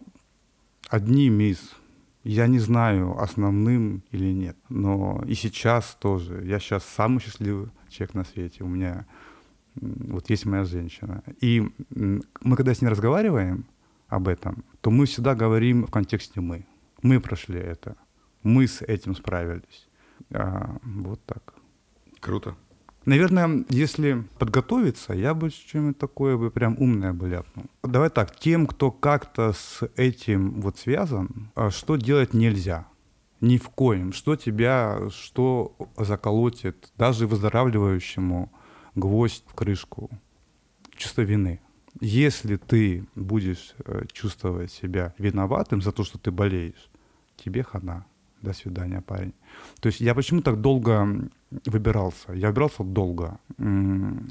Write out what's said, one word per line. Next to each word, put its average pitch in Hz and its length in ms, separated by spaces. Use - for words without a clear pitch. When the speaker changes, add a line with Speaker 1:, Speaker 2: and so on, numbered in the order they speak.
Speaker 1:
одним 113 500
из, 104 320
я 113 240
не 127 120
знаю, 107 600
основным 104 920
или 95 220
нет, 92 240
но 98 580
и 104 80
сейчас - 680
тоже. 92 440
Я 101 140
щас 98 240
самый 123 380
счастливый 104 480
человек - 260
на 92 100
свете. - 380
У 92 40
меня, 90 380
м, - 140
вот 90 160
есть 110 160
моя 98 200
женщина. 87 580
И, 117 160
м, 104 260
мы 127 160
когда 127 160
с - 80
ней 123 80
разговариваем 113 760
об 98 180
этом, - 360
то 107 100
мы 131 140
всегда 127 300
говорим 113 500
в - 60
контексте - 500
«мы». 85 240
Мы 127 200
прошли - 380
это. - 360
Мы 123 240
с - 140
этим 95 340
справились. 87 720
А, 98 500
вот 101 420
так. - 280
Speaker 2:
Круто. - 360
Speaker 1:
Наверное, 165 600
если 139 560
подготовиться, 135 760
я 104 200
бы 160 160
что-нибудь 147 480
такое 135 380
бы 117 160
прям 113 260
умное 104 360
бы 90 160
ляпнул. 87 360
Давай 131 280
так, - 260
тем, 160 320
кто 135 240
как-то 120 640
с - 420
этим 110 640
вот 98 180
связан, 120 800
а, 110 160
что - 240
делать 131 380
нельзя? 98 520
Ни 120 180
в - 120
коем. 95 420
Что 147 240
тебя, 110 760
что - 680
заколотит, 107 1000
даже 117 300
выздоравливающему 101 1200
гвоздь 104 520
в - 80
крышку? - 540
Чувство - 280
вины. 98 400
Если 113 560
ты 98 580
будешь, 95 580
э, 98 260
чувствовать 90 640
себя 90 440
виноватым 98 640
за 98 120
то, 107 100
что - 140
ты - 140
болеешь, 90 580
тебе 107 260
хана. 90 420
До 98 120
свидания, 90 480
парень. 95 320
То - 80
есть 107 120
я 120 140
почему 139 280
так 113 200
долго, 123 300
м, 101 400
выбирался? 104 680
Я 92 160
выбирался 135 340
долго. 92 560
М, 98 720